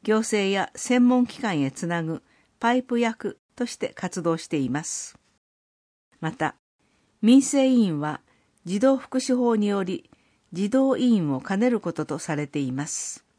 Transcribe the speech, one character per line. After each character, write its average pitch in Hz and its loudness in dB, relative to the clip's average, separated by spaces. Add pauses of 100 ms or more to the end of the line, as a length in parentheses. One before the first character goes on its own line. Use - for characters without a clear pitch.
行 214 2
政 208 0
や 196 -2
専 247 4
門 247 4
機 - -14
関 180 0
へ 135 0
つ - -8
な 170 -2
ぐ 160 -6 (380)
パ 233 2
イ 254 2
プ 240 -2
役 226 -4 (180)
と 247 -4
し - -10
て - -6
活 - -6
動 165 0
し - -10
て 160 -2
い 131 0
ま 147 -4
す。 - -12 (1000)
ま 156 -4
た、 - -6 (640)
民 247 8
生 269 2
委 262 4
員 196 2
は 151 -6 (440)
児 185 -4
童 269 4
福 262 -6
祉 254 -2
法 240 2
に 208 2
よ 202 0
り 180 -8 (420)
児 196 -4
童 269 4
委 - 0
員 185 2
を 131 -4
兼 196 -4
ね 247 2
る 233 0
こ 170 -6
と 156 -4
と 143 -6
さ 156 -6
れ 147 -4
て 147 -8
い 131 -4
ま 139 -6
す。 - -10 (140)